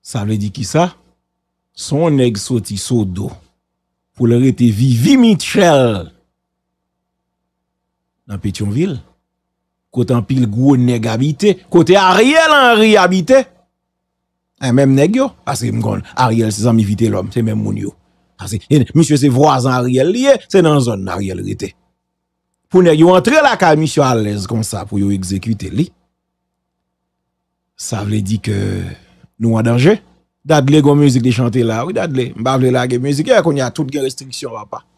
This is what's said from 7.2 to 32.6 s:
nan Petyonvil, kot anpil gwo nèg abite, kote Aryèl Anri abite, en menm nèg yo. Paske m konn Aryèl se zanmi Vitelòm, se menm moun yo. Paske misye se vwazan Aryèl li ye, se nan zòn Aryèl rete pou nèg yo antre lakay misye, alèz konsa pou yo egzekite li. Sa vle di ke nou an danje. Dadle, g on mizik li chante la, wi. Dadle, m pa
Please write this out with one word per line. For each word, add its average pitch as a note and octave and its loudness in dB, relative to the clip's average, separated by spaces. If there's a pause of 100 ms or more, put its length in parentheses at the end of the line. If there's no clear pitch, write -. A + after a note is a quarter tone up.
nan G2+ -12
Petyonvil, A2 -4 (960)
kot B2 0
anpil B2 0
gwo C3 2
nèg B2 0
abite, D3+ 0 (180)
kote F3 6
Aryèl C4 4
Anri A3+ 4
abite, F#3 2 (1160)
en B2 0
menm C3+ 4
nèg E3 2
yo. C4+ -2 (160)
Paske A#2 -6
m A2+ -4
konn G2 -6 (100)
Aryèl A2+ 0
se G#2 -4
zanmi A2+ 2
Vitelòm, G2+ -2
se A#2 -4
menm G#2+ -4
moun G2+ -6
yo. G2 -10 (420)
Paske A2+ -2 (120)
misye D3+ 2
se C#3 2
vwazan C3 2
Aryèl B2+ 0
li B3 0
ye, C4+ 4 (160)
se F#3+ 4
nan D3+ 2
zòn G2+ -4
Aryèl F#2 -8
rete G2 -10 (960)
pou F#3 2
nèg D#3+ 4
yo E3+ 6
antre A3+ 2
lakay G3 2
misye, D3+ -2
alèz G#2 -2
konsa G#2+ -6
pou G#2 -6
yo G2 -2
egzekite F#2+ -6
li. C3+ -4 (1900)
Sa G#2 -8
vle G#2+ -4
di G#2 -4
ke G#2 -4 (840)
nou A2+ 0
an A#2+ 0
danje. B2+ 4 (500)
Dadle, C#3+ 4
g C#3+ 4
on C#3+ 4
mizik C3+ 2
li B2+ 2
chante A#2+ -2
la, A2+ -4
wi. F#3+ -8
Dadle, C3+ -4
m A2+ -10
pa C3 0